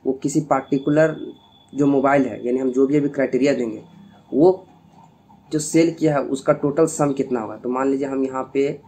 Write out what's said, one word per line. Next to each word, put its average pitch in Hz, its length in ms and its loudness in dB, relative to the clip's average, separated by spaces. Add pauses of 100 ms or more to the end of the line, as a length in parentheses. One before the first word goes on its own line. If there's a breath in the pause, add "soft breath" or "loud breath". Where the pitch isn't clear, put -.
वो 131 80 0
किसी 143 280 -2
particular 147 760 0 (560)
जो 139 140 0
mobile 139 400 4
है, 110 200 -8
यानी 127 120 0
हम 131 140 0
जो 135 140 4
भी 143 100 0
अभी 143 140 2
criteria 135 440 0
देंगे 113 280 -6 (480 loud breath)
वो 180 360 2 (840)
जो 156 80 -2
sale 160 320 2
किया 156 220 0
है 135 100 0
उसका 135 300 -2
total 151 340 0
sum 147 240 0
कितना 127 280 -2
होगा। 107 160 -10
तो 110 120 -10
मान 131 200 0
लीजिए 135 180 0
हम 135 180 -2
यहाँ 131 300 -6
पे 139 340 -2